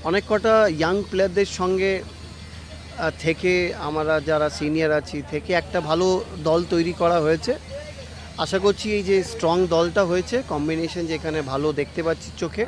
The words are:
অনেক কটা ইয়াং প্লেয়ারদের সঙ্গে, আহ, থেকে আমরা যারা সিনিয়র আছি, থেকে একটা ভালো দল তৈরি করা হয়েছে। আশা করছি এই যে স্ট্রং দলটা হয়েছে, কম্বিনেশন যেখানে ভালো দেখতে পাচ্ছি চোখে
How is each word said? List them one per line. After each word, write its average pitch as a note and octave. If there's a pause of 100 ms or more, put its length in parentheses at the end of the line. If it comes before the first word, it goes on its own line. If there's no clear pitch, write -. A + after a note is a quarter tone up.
অনেক F#3+
কটা A3
ইয়াং E3+
প্লেয়ারদের F#3+
সঙ্গে, F#3+ (960)
আহ, D#3+
থেকে F3+
আমরা D#3
যারা D3+
সিনিয়র D#3
আছি, D3
থেকে D3+
একটা E3+
ভালো F3 (200)
দল E3
তৈরি E3+
করা E3+
হয়েছে। D#3+ (840)
আশা G3+
করছি G3+
এই G#3
যে F#3+
স্ট্রং F3
দলটা E3+
হয়েছে, F3+
কম্বিনেশন D#3+
যেখানে D#3
ভালো C#3+
দেখতে C#3+
পাচ্ছি D#3+
চোখে G3+